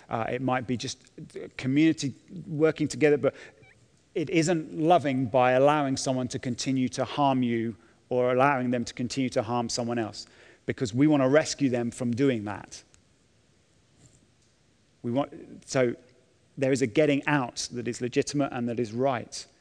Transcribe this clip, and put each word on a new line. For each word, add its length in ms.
uh, 200
it 120
might 240
be 100
just 220
community 560
working 400
together, 300
but 180
it 140
isn't 500
loving 480
by 240
allowing 440
someone 340
to 100
continue 500
to 160
harm 380
you 320
or 220
allowing 400
them 140
to 80
continue 360
to 140
harm 260
someone 300
else, 260
because 280
we 120
want 160
to 80
rescue 400
them 220
from 200
doing 340
that. 360
We 80
want, 220
so 260
there 140
is 100
a 60
getting 400
out 460
that 140
is 140
legitimate 520
and 160
that 100
is 120
right. 540